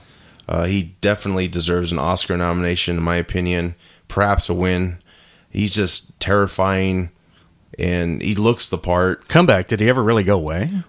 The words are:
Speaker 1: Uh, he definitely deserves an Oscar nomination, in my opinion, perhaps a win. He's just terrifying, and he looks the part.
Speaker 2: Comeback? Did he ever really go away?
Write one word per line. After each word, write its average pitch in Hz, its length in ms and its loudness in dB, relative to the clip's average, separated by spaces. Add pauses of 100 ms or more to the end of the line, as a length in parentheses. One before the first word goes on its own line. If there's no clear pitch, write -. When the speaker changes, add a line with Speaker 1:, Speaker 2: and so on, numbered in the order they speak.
(500)
Speaker 1:
Uh, 85 160 0
he 92 340 -2
definitely 98 480 0
deserves 87 460 -2
an 82 60 -2
Oscar 87 360 0
nomination, 87 600 -2
in 85 60 0
my 85 120 0
opinion, 87 600 -2 (340)
perhaps 101 400 0
a - 40 -2
win. 90 440 0 (520)
He's 101 220 -2
just - 480 -4
terrifying, 95 920 0 (720)
and 87 420 -2
he 98 140 -2
looks 110 340 0
the 92 80 -4
part. 90 500 0
Speaker 2:
Comeback? 139 400 4
Did 107 120 -2
he 107 100 2
ever 127 140 2
really 110 200 4
go 98 120 4
away? 82 340 -2 (200)